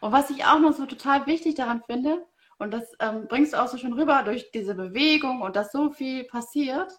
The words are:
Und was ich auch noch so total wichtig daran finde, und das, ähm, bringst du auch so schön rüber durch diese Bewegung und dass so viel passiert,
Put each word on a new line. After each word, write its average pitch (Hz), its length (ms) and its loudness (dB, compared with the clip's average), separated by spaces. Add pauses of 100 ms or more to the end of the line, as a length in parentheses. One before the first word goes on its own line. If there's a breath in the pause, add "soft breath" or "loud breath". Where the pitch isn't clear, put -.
Und 214 120 -4
was 285 160 4
ich 269 160 -4
auch 302 160 6
noch 302 160 6
so 277 80 -6
total 277 420 0
wichtig 320 280 0
daran 233 280 -4
finde, 285 420 -2 (340)
und 208 120 -8
das, 233 140 -6 (160)
ähm, 220 260 -4
bringst 269 280 2
du 226 60 2
auch 254 60 2
so 254 120 -8
schön 240 160 -6
rüber 277 280 4
durch 208 300 -6
diese 202 240 -4
Bewegung 262 640 0
und 190 160 -4
dass 208 160 -2
so 285 180 0
viel 262 340 -6
passiert, 269 760 -4